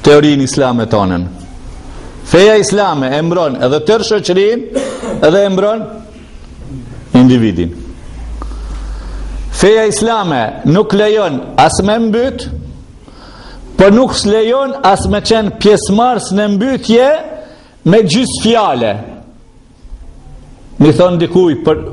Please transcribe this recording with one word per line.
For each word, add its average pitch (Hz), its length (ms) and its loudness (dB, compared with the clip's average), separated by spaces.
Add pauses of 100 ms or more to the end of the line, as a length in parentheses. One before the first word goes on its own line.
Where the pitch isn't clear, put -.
teorinë 147 400 4
islame 127 480 -2
tonën? 92 340 0 (1000)
Feja 208 340 6
islame 170 560 0
e 151 80 -2
mbron 165 400 -2
edhe 147 240 2
tërë 214 240 2
shoqërinë, 214 760 0 (380)
edhe 190 240 4
e 190 80 -2
mbron 214 320 -2 (1300)
individin. 113 720 2 (1700)
Feja 220 340 2
islame 190 760 -2
nuk 202 280 2
lejon 202 460 0 (160)
as 160 260 2
me 202 180 0
mbyt, 233 440 -2 (1400)
po 190 120 8
nuk 233 220 4
s'lejon 226 680 0
as 190 240 2
me 202 160 0
qenë 220 340 0
pjesëmarrës 208 800 2
në 208 160 0
mbytje 233 560 2 (800)
me 196 180 6
gjys 202 400 0
fjale. 175 500 0 (1900)
Mi 151 100 6
thon 180 240 2
dikuj 170 460 0
për 156 180 0 (120)